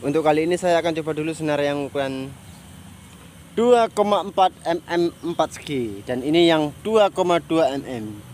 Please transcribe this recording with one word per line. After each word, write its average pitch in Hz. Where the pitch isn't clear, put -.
Untuk 143
kali 156
ini 175
saya 170
akan 160
coba 156
dulu 151
senar 151
yang 143
ukuran 135
dua 233
koma 202
empat 190
mm 170
empat 156
segi, 117
dan 127
ini 156
yang 156
dua 208
koma 175
dua 151
mm. 127